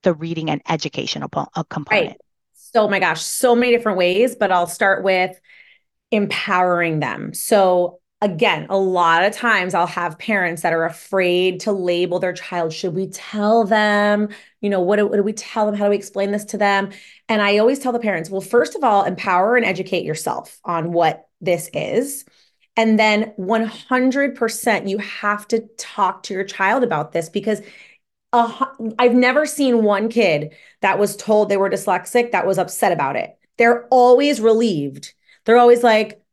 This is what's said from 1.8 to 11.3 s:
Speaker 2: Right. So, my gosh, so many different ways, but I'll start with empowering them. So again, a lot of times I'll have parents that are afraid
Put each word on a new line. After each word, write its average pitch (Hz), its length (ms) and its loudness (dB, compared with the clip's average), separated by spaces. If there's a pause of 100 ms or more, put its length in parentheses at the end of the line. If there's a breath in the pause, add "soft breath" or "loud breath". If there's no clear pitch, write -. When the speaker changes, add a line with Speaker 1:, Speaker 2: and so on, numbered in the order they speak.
Speaker 2:
Right. - 100 -20 (340)
So, - 340 0
my 196 120 0
gosh, 160 220 -2
so - 340 0
many 247 160 2
different 220 260 0
ways, 185 380 2
but 196 160 0
I'll 175 160 2
start 196 340 0
with 185 380 0 (720 soft breath)
empowering 180 880 0
them. 117 340 -8
So 180 680 2 (220)
again, 175 480 -2
a 196 80 0
lot 175 460 2
of 202 100 0
times 196 400 0
I'll 175 120 0
have 170 320 -8
parents 180 440 -4
that 170 100 0
are 165 140 0
afraid 180 760 -2